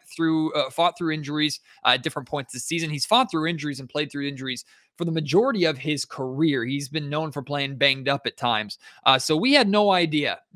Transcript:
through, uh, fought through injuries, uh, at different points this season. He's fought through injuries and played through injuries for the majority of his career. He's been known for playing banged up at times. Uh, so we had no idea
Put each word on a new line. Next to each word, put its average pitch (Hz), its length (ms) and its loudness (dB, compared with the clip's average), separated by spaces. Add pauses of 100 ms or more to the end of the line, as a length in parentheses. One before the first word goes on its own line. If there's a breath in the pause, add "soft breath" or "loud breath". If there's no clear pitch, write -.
(140)
through, 160 400 0
uh, 139 180 0
fought 170 260 0
through 165 160 -2
injuries, 151 460 -2 (260 soft breath)
uh, - 40 6
at 127 120 4
different 143 260 -6
points 139 240 -6
this 127 140 -10
season. 165 240 -2
He's 147 160 -4
fought 240 240 2
through 160 180 -2
injuries 147 320 -4
and 135 80 -12
played 147 240 -4
through 143 160 -6
injuries 131 380 -8 (320 soft breath)
for 170 80 -2
the 165 60 -2
majority 170 540 2
of 151 120 0
his 143 260 -2
career. 135 640 0
He's 139 240 -4
been 147 220 -6
known 156 200 -4
for 139 120 -6
playing 139 340 -4
banged 135 320 2
up 139 160 0
at - 120 -6
times. 110 420 -2 (260 loud breath)
Uh, 131 140 6
so 156 180 0
we 247 160 4
had 254 160 6
no 208 220 4
idea 151 480 0 (160)